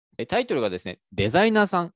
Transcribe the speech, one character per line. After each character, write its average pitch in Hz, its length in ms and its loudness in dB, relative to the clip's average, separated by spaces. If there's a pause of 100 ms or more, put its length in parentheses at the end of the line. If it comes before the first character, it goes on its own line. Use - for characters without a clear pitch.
(180)
え、 117 80 -6
タ 214 140 -2
イ 247 80 -4
ト 196 80 -4
ル 127 60 -2
が 101 100 -2
で 90 80 -6
す - 80 -12
ね、 - 140 -12 (100)
デ 101 180 -2
ザ 175 160 4
イ 226 60 2
ナ 214 140 4
ー - 20 -4
さ 175 160 -2
ん、 170 120 -12